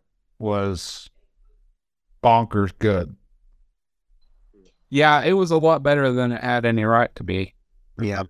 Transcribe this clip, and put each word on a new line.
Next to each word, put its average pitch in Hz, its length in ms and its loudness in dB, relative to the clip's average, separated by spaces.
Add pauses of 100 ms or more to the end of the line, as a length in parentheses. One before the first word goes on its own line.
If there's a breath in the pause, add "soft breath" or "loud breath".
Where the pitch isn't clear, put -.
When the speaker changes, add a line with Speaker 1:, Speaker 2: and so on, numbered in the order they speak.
(380)
Speaker 1:
was 101 680 -6 (1120)
bonkers 113 560 2
good. 92 380 -2 (1700)
Speaker 2:
Yeah, 147 320 4
it 165 100 0
was 185 180 0
a 165 60 2
lot 156 260 2
better 139 300 2
than 123 200 -2
it 117 100 -8
had 120 240 -2
any 113 180 0
right 117 320 2
to - 80 -14
be. 92 300 -6 (440)
Speaker 3:
Yeah. 98 320 -6